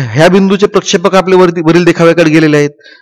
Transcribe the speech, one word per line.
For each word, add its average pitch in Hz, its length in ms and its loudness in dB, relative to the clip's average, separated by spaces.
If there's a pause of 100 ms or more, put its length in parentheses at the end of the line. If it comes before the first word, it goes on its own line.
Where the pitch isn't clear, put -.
ह्या 143 200 2
बिंदूचे 196 380 0
प्रक्षेपक 185 480 -2
आपले 185 200 0
वरती, 180 260 0
वरील 165 240 0
देखाव्याकडे 165 440 2
गेलेले 156 280 0
आहेत, 147 120 -2 (320)